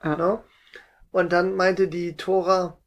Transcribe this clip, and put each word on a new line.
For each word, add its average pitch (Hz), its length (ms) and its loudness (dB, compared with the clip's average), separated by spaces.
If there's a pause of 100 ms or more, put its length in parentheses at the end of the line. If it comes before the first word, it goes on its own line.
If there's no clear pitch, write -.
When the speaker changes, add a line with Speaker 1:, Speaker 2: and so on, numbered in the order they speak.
Speaker 1:
Ja. 151 120 -2
Speaker 2:
ne? 180 280 -2 (680)
Und 180 200 0
dann 185 240 2
meinte 190 320 2
die 170 300 -6
Tora, 185 680 0